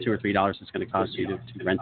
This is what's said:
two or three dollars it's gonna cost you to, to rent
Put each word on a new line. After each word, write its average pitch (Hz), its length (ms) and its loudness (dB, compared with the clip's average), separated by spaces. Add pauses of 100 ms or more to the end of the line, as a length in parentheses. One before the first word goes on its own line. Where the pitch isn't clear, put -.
two 117 80 2
or 104 60 2
three 101 160 0
dollars 98 260 4
it's - 120 -16
gonna 95 140 -2
cost 95 280 0
you - 140 -2
to, 95 100 -2
to - 260 -12
rent 92 180 2